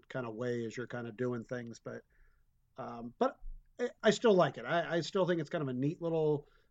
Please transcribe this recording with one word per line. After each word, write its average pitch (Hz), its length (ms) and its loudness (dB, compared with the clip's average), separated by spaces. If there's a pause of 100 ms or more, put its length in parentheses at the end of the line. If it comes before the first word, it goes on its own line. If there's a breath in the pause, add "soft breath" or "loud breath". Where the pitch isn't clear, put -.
kinda 123 220 -4
way 120 340 -4
as 110 120 -8
you're 120 100 -6
kinda 120 260 -8
doing 120 320 -4
things. 117 400 -8
But, 117 180 -10 (760)
um, 120 400 -10
but - 200 0 (420)
I, 240 80 -2 (140)
I 220 80 8
still 202 240 6
like 156 240 4
it. 117 80 -10
I, 160 300 0
I 170 60 4
still 185 240 0
think 170 140 2
it's 151 100 -6
kind 165 120 0
of 135 60 -2
a 127 40 -2
neat 143 300 0
little 156 440 2 (240)